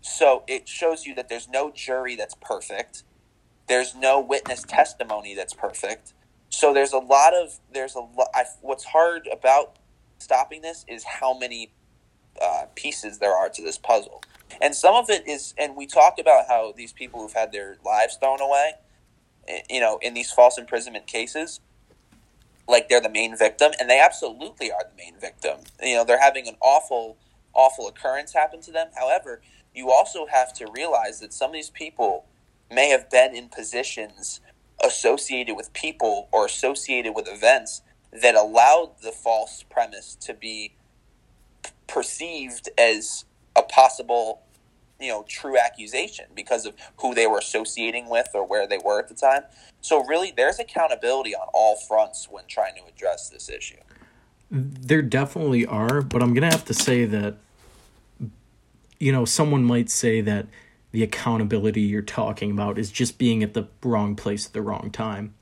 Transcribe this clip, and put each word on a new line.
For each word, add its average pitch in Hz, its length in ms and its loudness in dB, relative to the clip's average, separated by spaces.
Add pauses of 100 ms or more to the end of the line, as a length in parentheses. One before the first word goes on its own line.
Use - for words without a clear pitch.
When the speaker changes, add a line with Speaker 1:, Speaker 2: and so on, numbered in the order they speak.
Speaker 1:
So 135 460 2
it - 220 -8
shows 165 360 -2
you 139 120 -14
that 123 120 -10
there's 117 200 -10
no 139 240 -4
jury 127 420 -6
that's 104 260 -10
perfect. - 640 -10 (640)
There's 123 260 0
no 131 280 2
witness 131 420 -6
testimony 107 720 -2
that's 95 180 -8
perfect. - 600 -8 (360)
So - 240 4
there's 139 200 2
a 135 60 0
lot 139 360 6
of, 175 240 -2 (140)
there's 131 240 -8
a 127 40 -8
lo-, 120 320 -2
I, 127 120 0 (160)
what's 131 240 -8
hard 165 480 0
about 135 460 2 (420)
stopping 139 420 -2
this 165 260 -14
is 117 160 -16
how 131 340 -4
many, 120 320 -12 (720)
uh, 85 220 -2 (100)
pieces 107 440 -12
there 101 160 2
are 92 140 0
to - 140 -12
this 80 160 -8
puzzle. - 440 -2 (380)
And 143 140 0
some 185 220 6
of 240 140 0
it 190 180 -2
is, 147 280 -10
and 143 200 -6
we 139 100 -14
talked 156 320 6
about 151 300 6
how 113 280 0
these 117 160 -18
people 120 280 -16
who've 107 120 -12
had 110 200 -4
their 98 320 -12
lives 107 320 0
thrown 135 240 0
away, 143 320 2 (760)
eh, - 140 -12 (100)
you 127 100 -4
know, 110 220 0
in 120 120 -8
these 120 180 -8
false 123 260 6
imprisonment 117 480 -10
cases, 151 540 -8 (1040)
like, 120 220 4
they're 123 120 6
the 110 100 -4
main 113 260 -4
victim, 127 420 4
and 123 100 2
they 127 120 8
absolutely 131 720 2
are 92 100 -6
the - 140 -14
main 85 240 -20
victim. 71 380 -8 (220)
You 123 160 0
know, 117 80 4
they're 120 160 4
having 131 280 4
an 113 120 -14
awful, 131 560 2 (380)
awful 131 320 4
occurrence 139 460 -8
happen 160 300 0
to 165 100 -20
them. 160 240 -4
However, 131 440 -4 (340)
you 127 180 -4
also 147 340 2
have 127 280 0
to 117 200 -14
realize 123 460 -2
that 110 120 -18
some - 180 -4
of 160 40 -16
these 156 160 -12
people 113 540 -6 (460)
may 131 180 2
have 135 200 2
been 127 280 4
in 120 120 -16
positions 117 920 -10 (440)
associated 120 720 -2
with - 160 -14
people 113 600 -6
or 107 120 4
associated 127 720 -4
with 104 140 -8
events 110 540 0 (300)
that 117 220 4
allowed 117 560 6 (120)
the 113 100 -12
false 113 560 -4
premise 110 520 -6
to - 120 -14
be 110 400 -14 (880)
p-, - 80 -16 (160)
perceived 147 840 -10 (100)
as 110 460 0 (300)
a 113 80 6
possible, 120 800 2 (560)
you 135 100 -12
know, 107 200 -8
true 135 300 -2
accusation 117 760 -4
because 110 300 -4
of 107 100 -12 (240)
who 123 160 -4
they 117 120 4
were 107 120 2
associating 113 680 -6
with 117 260 0
or 98 120 -2
where 98 200 -2
they 101 120 -4
were 104 200 0
at 110 100 -6
the 113 60 -20
time. 135 280 2 (400)
So 147 220 2
really, 170 300 -2
there's 135 240 0
accountability 127 760 -2
on 92 180 -8
all 107 240 4
fronts 107 540 -2
when 98 160 -20
trying 95 300 -6
to 90 120 -20
address 87 400 -8
this - 220 -18
issue. - 260 -14 (760)
Speaker 2:
There 135 520 -2
definitely 135 640 -2
are, 113 340 -2
but 120 220 -2
I'm 120 100 2
gonna 147 180 2
have 135 160 2
to 117 80 -4
say 123 300 0
that 104 320 -4 (1600)
you 135 140 2
know, 127 120 2
someone 143 400 2
might 120 260 2
say 113 300 0
that 104 260 -2 (440)
the 113 120 -2
accountability 107 800 -2
you're 104 200 0
talking 107 480 -4
about 104 280 -4
is 107 120 -6
just - 280 -4
being 113 240 2
at 104 120 -4
the 107 140 -4 (140)
wrong 104 340 0
place 104 300 -6
at - 60 -20
the 110 100 -6
wrong 101 280 -8
time. 104 520 -8